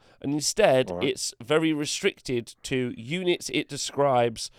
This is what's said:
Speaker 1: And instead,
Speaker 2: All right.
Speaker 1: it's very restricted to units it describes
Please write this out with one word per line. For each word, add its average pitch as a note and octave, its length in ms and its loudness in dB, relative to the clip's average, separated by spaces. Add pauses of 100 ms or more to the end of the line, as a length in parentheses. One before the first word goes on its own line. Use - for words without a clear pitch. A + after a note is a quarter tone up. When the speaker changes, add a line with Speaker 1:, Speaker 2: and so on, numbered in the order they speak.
(200)
Speaker 1:
And C#3+ 140 -2
instead, C#3+ 560 4
Speaker 2:
All F2 80 -4
right. B2 100 0
Speaker 1:
it's - 340 -4
very D#3+ 300 2
restricted C#3+ 840 -4 (100)
to B2+ 320 -2
units F3 560 -2
it - 160 -2
describes B2+ 920 0